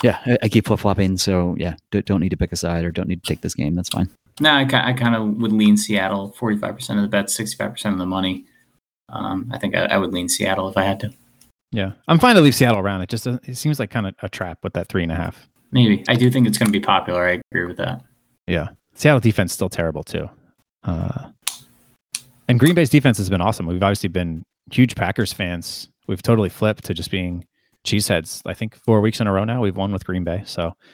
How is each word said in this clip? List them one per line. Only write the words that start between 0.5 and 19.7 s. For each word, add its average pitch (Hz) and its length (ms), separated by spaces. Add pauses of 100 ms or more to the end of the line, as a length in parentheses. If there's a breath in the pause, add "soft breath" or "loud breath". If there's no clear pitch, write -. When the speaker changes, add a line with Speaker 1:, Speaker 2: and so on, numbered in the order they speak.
Speaker 1:
flip-flopping, 98 500
so 90 420
yeah, 82 160 (160)
d-, 101 120
don't 98 180
need 92 80
to 85 80
pick 90 160
a - 20
side 85 300
or 85 60
don't 90 180
need 87 140
to - 40
take - 140
this - 120
game. 76 220
That's 90 140
fine. - 200 (300)
Speaker 2:
No, 151 140
I 135 120
ki-, 135 120
I 127 160
kinda 117 300
would 107 280
lean 107 260
Seattle, 98 600
forty-five 104 360
percent - 260
of 101 40
the 101 60
bets, 101 260
sixty-five 104 380
percent 104 200
of 92 60
the 90 60
money. 92 400 (640 soft breath)
Um, - 440
I - 60
think 90 160
I, 90 100
I - 120
would 98 160
lean 90 160
Seattle 95 400
if 95 80
I 95 60
had 98 180
to. - 120 (580)
Speaker 3:
Yeah, 98 200 (160)
I'm 160 120
fine 247 160
to 185 60
leave 139 140
Seattle 120 240
around. 95 220
It 90 80
just 117 160
doesn't, 123 240
it 127 80
seems 151 220
like 107 100
kinda 101 320
a 98 80
trap 87 340
with 92 100
that 87 140
three 92 160
and 82 80
a 80 40
half. 87 340 (220)
Speaker 2:
Maybe. 113 360
I 123 80
do 123 160
think 127 160
it's 107 100
gonna 110 140
be 101 80
popular. 90 480
I 90 140 (100)
agree 87 140
with 90 120
that. 90 240 (460)
Speaker 3:
Yeah. 82 220 (240)
Seattle 147 260
defense 107 320
still - 180
terrible 78 340